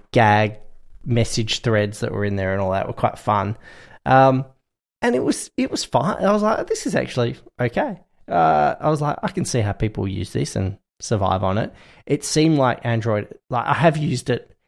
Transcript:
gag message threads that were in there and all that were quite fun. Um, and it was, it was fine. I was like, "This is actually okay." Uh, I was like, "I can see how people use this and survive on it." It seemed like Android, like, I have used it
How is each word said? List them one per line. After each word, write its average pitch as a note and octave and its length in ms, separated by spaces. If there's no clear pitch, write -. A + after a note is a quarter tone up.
gag G#2+ 440
message A#2 560
threads G#2+ 400
that A#2 120
were G2+ 120
in G2+ 120
there F#2+ 160
and G2 100
all F#2+ 80
that G2 160
were - 80
quite - 240
fun. G2+ 380
Um, C3 380
and A#3+ 120
it B3+ 80
was, - 340
it B3+ 140
was - 140
fine. C3+ 400
I G3 80
was G#3 100
like, A3 240
"This A4 200
is G#3 100
actually B2 400
okay." F#3 400
Uh, D#3+ 520
I D#3 100
was D3+ 100
like, D3 220
"I G#3+ 60
can - 160
see - 160
how G2+ 120
people G#2 360
use G2 240
this - 240
and F#2+ 200
survive F#2+ 440
on F#2+ 120
it." - 160
It C#3+ 200
seemed D#3 340
like B2+ 260
Android, A2+ 440
like, A#2+ 180
I C#3+ 80
have D3+ 220
used C#3 320
it - 280